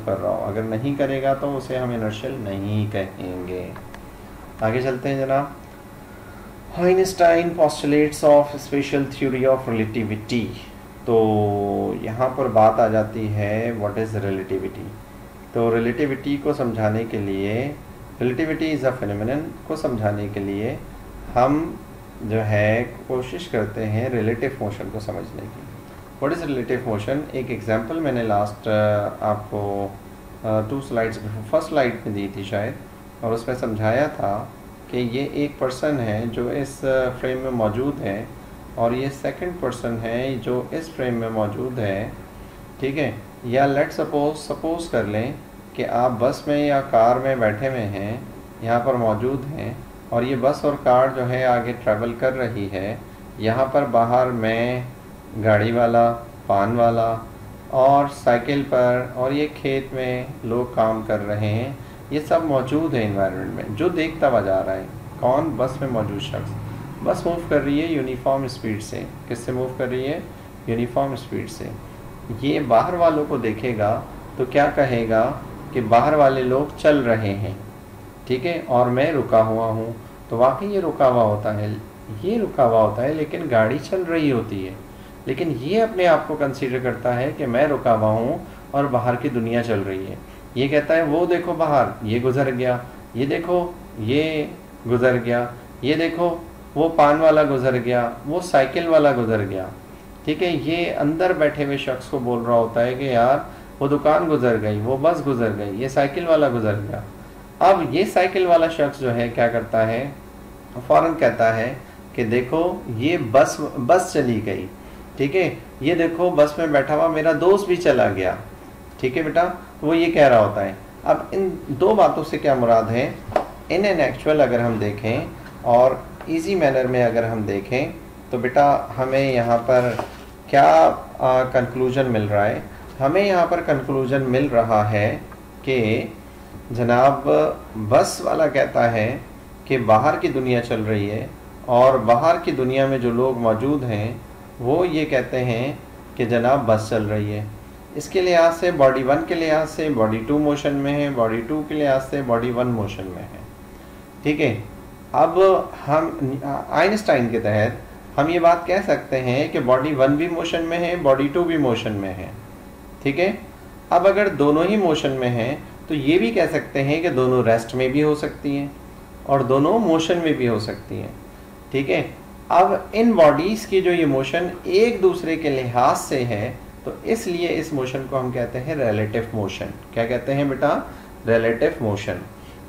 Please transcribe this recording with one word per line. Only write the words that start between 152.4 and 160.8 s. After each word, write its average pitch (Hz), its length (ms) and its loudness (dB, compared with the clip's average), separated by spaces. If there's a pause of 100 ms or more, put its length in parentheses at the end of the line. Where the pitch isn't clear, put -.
one 123 160 0
motion 104 360 -4
में 90 180 -10
है, - 180 -14 (840)
ठीक 147 160 0
है। 113 240 0 (520)
अब 165 200 4 (500)
हम 143 560 0 (300)
Einstein 156 600 2
के 113 80 0
तहत 107 420 0 (360)
हम 147 120 2
ये 175 100 0
बात 170 280 4
कह 185 140 2
सकते 143 360 0
हैं 131 340 0
कि 170 80 0
body 131 340 2
वन 135 240 4
भी 165 100 0
मोशन 170 340 -2
में 165 160 -2
है, 175 260 -2